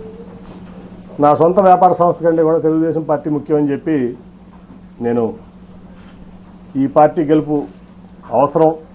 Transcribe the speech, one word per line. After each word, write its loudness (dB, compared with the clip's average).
నా 4
సొంత 2
వ్యాపార 6
సంస్థ 0
కంటే 2
కూడా 2
తెలుగుదేశం 0
పార్టీ -4
ముఖ్యమని -2
చెప్పి -4
నేను -2
ఈ 0
పార్టీ 2
గెలుపు 0
అవసరం 2